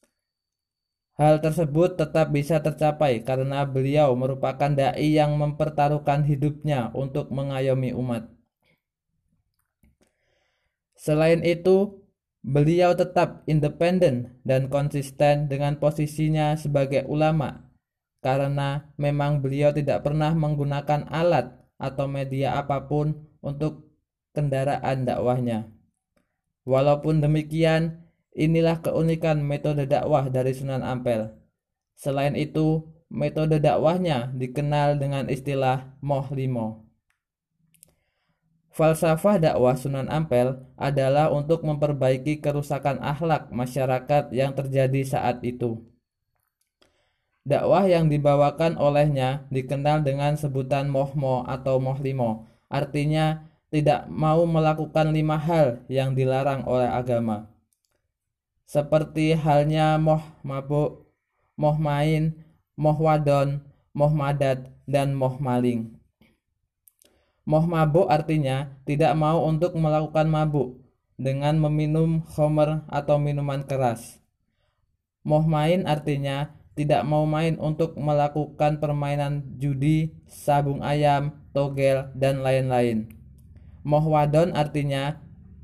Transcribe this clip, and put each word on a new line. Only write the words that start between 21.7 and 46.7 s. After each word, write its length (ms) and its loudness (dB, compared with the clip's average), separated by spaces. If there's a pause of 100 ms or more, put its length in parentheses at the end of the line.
atau 320 -4
media 480 -2
apapun 720 -4 (160)
untuk 480 -6 (400)
kendaraan 720 -2
dakwahnya. 640 -2 (920)
Walaupun 560 2
demikian, 880 0 (240)
inilah 480 2
keunikan 640 0
metode 480 -2
dakwah 400 2
dari 240 0
Sunan 320 -6
Ampel. 480 -4 (640)
Selain 400 -2
itu, 480 0 (240)
metode 480 0
dakwahnya 720 2
dikenal 720 0
dengan 240 -4
istilah 720 -2
Moh 320 -2
Limo. 560 -4 (1800)
Falsafah 640 2
dakwah 400 2
Sunan 320 -4
Ampel 560 0 (160)
adalah 480 2
untuk 400 0
memperbaiki 720 0
kerusakan 640 -4
akhlak 480 -2
masyarakat 800 -2
yang 240 0
terjadi 480 0
saat 400 -4
itu. 400 -6 (1600)